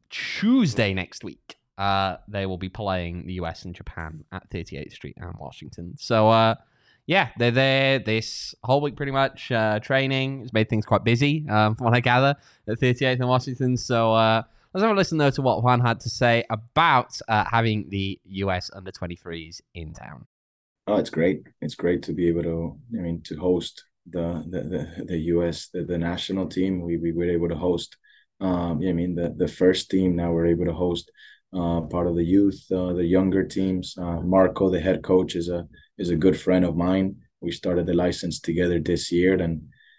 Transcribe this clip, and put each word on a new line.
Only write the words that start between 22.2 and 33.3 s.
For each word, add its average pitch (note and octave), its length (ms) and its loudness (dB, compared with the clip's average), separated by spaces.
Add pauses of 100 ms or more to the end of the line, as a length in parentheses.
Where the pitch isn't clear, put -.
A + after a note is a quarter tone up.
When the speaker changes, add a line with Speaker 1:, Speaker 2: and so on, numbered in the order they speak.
Speaker 2:
able E2+ 160 0
to, E2 340 -6 (200)
I - 40 -6
mean, E2+ 220 -4
to - 140 -12
host F2+ 460 -2 (260)
the, E2+ 400 -6
the, F2 120 -6
the, E2 440 -8
the F2 120 -4
U E2+ 260 0
S, E2 300 -6
the, F2 100 -6
the - 140 -4
national F2+ 500 -4
team. F#2 340 -2
We, E2+ 160 -4
we E2 160 -2
were F2 160 -2
able E2+ 200 0
to E2+ 60 -4
host, F2 400 -2 (460)
um, F2 400 -2
yeah, F#2 80 0
I F2 40 0
mean, F2 220 -2
the, E2 220 -4
the F2+ 100 2
first F#2 420 2
team. F#2 260 2
Now E2+ 180 0
we're E2 140 2
able E2+ 180 2
to E2+ 80 -2
host, F2 360 -4 (480)
uh, E2+ 240 0
part F2 260 -2
of E2+ 80 0
the E2+ 100 2
youth, G2 460 4
uh, F2+ 220 0
the F2 120 0
younger F#2+ 400 4